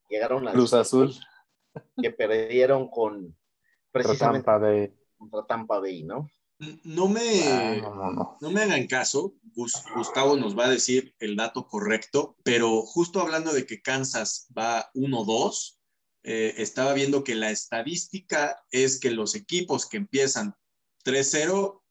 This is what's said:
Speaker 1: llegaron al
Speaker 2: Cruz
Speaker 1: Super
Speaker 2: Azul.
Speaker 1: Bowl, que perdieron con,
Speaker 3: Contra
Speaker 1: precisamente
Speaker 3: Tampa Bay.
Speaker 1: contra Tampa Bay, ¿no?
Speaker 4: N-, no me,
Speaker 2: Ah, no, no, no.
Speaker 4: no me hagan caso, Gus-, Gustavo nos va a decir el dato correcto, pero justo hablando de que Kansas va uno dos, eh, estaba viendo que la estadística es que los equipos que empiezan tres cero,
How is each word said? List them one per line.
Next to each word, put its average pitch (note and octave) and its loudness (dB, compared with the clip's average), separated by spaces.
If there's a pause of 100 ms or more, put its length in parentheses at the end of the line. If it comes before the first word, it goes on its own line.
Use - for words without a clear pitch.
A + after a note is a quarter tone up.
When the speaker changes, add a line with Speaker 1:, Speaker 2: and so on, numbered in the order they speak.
Speaker 1:
llegaron A#2+ 0
al G#2+ -2
Speaker 2:
Cruz B2 4
Speaker 1:
Super A#2+ 6
Speaker 2:
Azul. C3 4 (680)
Speaker 1:
Bowl, - -16 (180)
que A#2 0
perdieron B2 2
con, G#2 -2
Speaker 3:
Contra E2 -16 (580)
Speaker 1:
precisamente B2 2
Speaker 3:
Tampa G#2+ 6
Bay. G#2 2 (240)
Speaker 1:
contra G#2+ -10
Tampa A2 -2
Bay, F#2 -6
¿no? B2 -8 (300)
Speaker 4:
N-, D#3 -16
no E3+ 0
me, A3 2
Speaker 2:
Ah, A#2 2
no, G#2 -10
no, G2 -4
no. - -6
Speaker 4:
no D#3 -8
me G3+ 2
hagan D#3 2
caso, C#3 -2 (200)
Gus-, A#2 -6 (100)
Gustavo C3 2
nos G#2 -2
va A#2+ 2
a C3 4
decir B2+ 0
el G#2 -6
dato A#2 -6
correcto, G#2+ -2
pero A2+ 4
justo E3+ -2
hablando D#3+ -2
de C3+ 0
que G#2+ -14
Kansas C3 -4
va A#2 -2
uno C3 -2
dos, B2 0 (540)
eh, A2 -2
estaba C3 0
viendo C#3 2
que A#2+ -4
la A2 -2
estadística D3 -4 (120)
es C3 2
que B2 -2
los G#2+ -2
equipos D#3+ -4
que - -8
empiezan A#2 -2 (480)
tres C3+ 0
cero, F#3 0